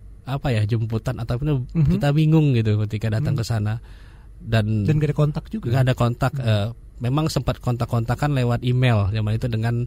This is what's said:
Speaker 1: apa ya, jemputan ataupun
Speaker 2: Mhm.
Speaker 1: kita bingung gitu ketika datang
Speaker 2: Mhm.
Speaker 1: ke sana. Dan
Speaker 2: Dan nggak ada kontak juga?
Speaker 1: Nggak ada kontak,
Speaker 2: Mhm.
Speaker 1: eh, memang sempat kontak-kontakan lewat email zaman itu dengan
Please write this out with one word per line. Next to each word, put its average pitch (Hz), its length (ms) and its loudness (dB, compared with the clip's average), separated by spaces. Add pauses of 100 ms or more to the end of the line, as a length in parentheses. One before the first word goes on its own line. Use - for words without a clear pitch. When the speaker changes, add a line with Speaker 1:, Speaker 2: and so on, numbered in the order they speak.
(260)
Speaker 1:
apa 139 240 -6
ya, 107 160 2
jemputan 113 500 -2
ataupun 127 540 -2
Speaker 2:
Mhm. 156 240 2
Speaker 1:
kita 147 180 2
bingung 156 400 4
gitu 110 320 2
ketika 107 300 -4
datang 123 240 0
Speaker 2:
Mhm. - 20 -2
Speaker 1:
ke 113 60 -2
sana. 107 280 -2 (680)
Dan 107 480 0
Speaker 2:
Dan 151 100 4
nggak 147 140 0
ada - 80 -4
kontak 151 320 0
juga? 208 180 -6
Speaker 1:
Nggak 127 160 4
ada 127 80 2
kontak, 120 400 0
Speaker 2:
Mhm. 135 100 -6
Speaker 1:
eh, 107 240 0 (300)
memang 135 300 0
sempat - 320 -2
kontak-kontakan 120 760 -2
lewat 120 300 0
email 123 480 2
zaman 107 240 0
itu 113 100 -4
dengan 117 420 -2